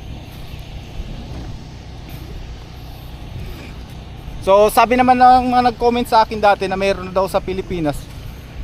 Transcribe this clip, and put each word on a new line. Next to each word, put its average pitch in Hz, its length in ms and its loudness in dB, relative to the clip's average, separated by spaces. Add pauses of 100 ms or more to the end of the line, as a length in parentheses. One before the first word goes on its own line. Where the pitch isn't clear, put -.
(4000)
So, 202 240 8
sabi 233 320 4
naman 254 160 6
ng 254 320 8
mga 247 240 4
nag-comment 240 320 2
sa 226 240 4
akin 220 160 -2
dati 196 240 4
na 190 80 -2
mayroon 185 400 -2
daw 190 80 4
sa 196 160 0
Pilipinas. 180 760 -4 (500)